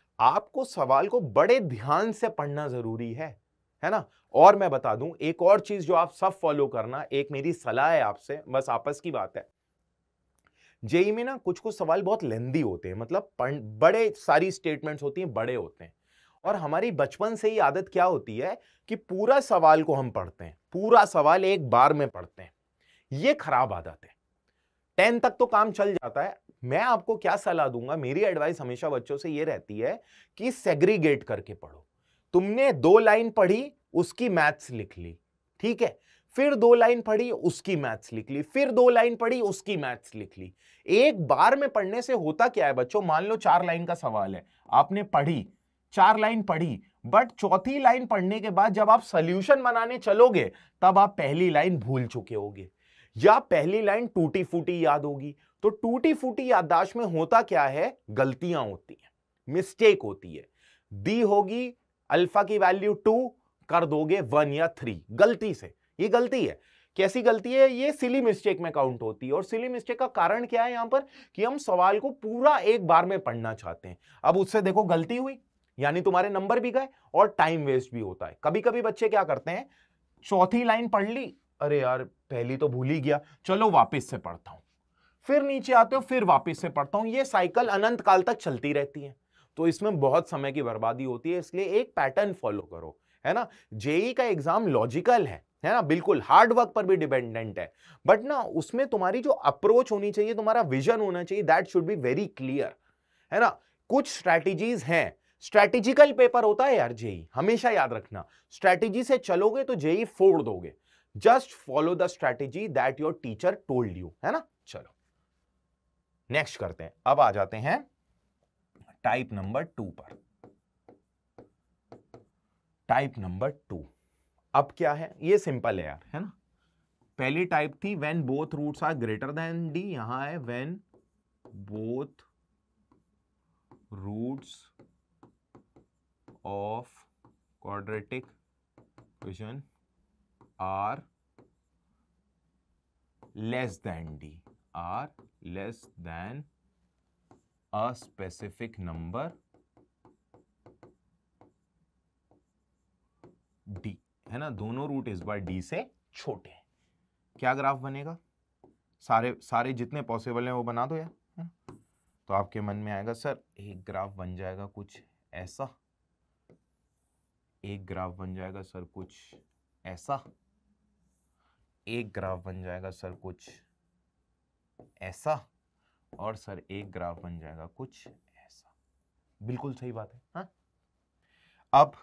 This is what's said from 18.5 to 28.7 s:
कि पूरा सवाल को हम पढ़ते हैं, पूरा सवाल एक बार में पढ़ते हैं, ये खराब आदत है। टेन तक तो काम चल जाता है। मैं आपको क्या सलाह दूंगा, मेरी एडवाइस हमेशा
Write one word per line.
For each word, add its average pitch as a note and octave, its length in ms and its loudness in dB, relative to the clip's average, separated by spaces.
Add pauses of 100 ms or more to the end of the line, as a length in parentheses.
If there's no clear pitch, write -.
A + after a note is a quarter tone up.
कि G#3+ 80 -6
पूरा A3 440 0
सवाल D#3+ 420 6
को D#3 120 0
हम C3+ 160 -2
पढ़ते F2+ 340 -8
हैं, D#2+ 140 -18 (140)
पूरा G#3+ 320 6
सवाल F3 400 4
एक F#3 260 0
बार C3 220 6
में C#3+ 160 -2
पढ़ते F#2 340 -18
हैं, E2+ 100 -20 (600)
ये G#3 220 2
खराब C3 380 0
आदत E2+ 320 -10
है। - 100 -20 (840)
टेन A#3 220 6
तक A#3 120 2
तो A#3+ 160 2
काम A3 260 2
चल G3+ 220 0
जाता C3 280 -4
है। G3 180 -8 (240)
मैं C#3+ 180 0
आपको A3+ 340 0
क्या F#3+ 200 0
सलाह E3+ 320 0
दूंगा, B2+ 280 -6
मेरी C#3 240 -2
एडवाइस E3 400 -2
हमेशा B2+ 280 -6